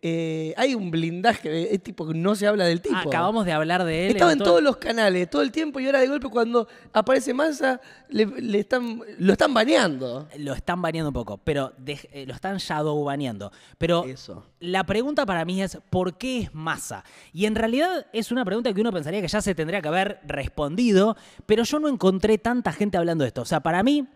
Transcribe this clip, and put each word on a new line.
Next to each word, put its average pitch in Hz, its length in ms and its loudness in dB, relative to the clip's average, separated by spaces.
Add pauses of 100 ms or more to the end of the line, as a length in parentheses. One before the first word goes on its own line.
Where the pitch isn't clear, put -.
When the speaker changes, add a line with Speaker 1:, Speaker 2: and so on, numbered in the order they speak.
Speaker 1:
eh, 160 540 -4
hay 262 180 0
un 196 160 -4
blindaje, 165 600 -2
de, 165 240 -2
es 190 80 -2
tipo, 160 320 -8
no 180 200 2
se 202 120 0
habla 208 180 2
del 170 160 2
tipo. - 160 -2
Speaker 2:
Ah, 185 100 -2
acabamos 180 380 0
de 175 80 0
hablar 160 320 0
de 165 220 0
él 202 60 2
Speaker 1:
Estaba 349 200 6
Speaker 2:
en 294 60 2
Speaker 1:
en 302 60 0
Speaker 2:
todo 330 80 6
Speaker 1:
todos 339 100 8
los 277 160 4
canales, 190 500 2
todo 294 140 0
el 262 100 0
tiempo, 302 260 -4
y 262 60 -4
ahora 269 160 4
de 262 80 6
golpe 277 220 -2
cuando 233 360 2 (280)
aparece 254 400 2
Massa, 262 460 0 (280)
le, 214 160 2
le 220 360 -2
están, 240 420 -2 (160)
lo 190 140 2
están 311 200 4
baneando. 160 760 0 (120)
Speaker 2:
Lo 139 160 -6
están 180 260 -4
baneando 160 300 -4
un - 20 -8
poco, 113 320 -8
pero 139 320 -2
dej-, 139 360 -12
eh, 139 140 -14
lo 131 60 -12
están 190 240 -6
shadow 151 480 -2
baneando. 127 480 -6 (240)
Pero 170 300 0
Speaker 1:
Eso. 117 400 -16 (140)
Speaker 2:
la 180 240 -2
pregunta 254 420 -2
para 175 180 -2
mí 185 160 -4
es: 196 160 -4 (140)
¿por 185 260 0
qué 254 260 -6
es 143 120 -10
Massa? 151 500 -8 (300)
Y 170 100 0
en 214 120 0
realidad 277 580 0
es 220 180 -4
una 247 140 0
pregunta 220 260 -2
que 190 80 0
uno 226 120 2
pensaría 170 280 -4
que 175 80 -4
ya 208 140 -2
se 196 120 0
tendría 165 280 -4
que 151 60 -4
haber 190 380 0
respondido, 185 880 2 (300)
pero 214 200 2
yo 302 140 0
no 302 100 0
encontré 202 500 2
tanta 233 340 -2
gente 202 240 -2
hablando 170 280 2
de 123 40 0
esto. 123 140 -6
O 110 40 -8
sea, 160 140 0
para 170 220 0
mí 277 340 2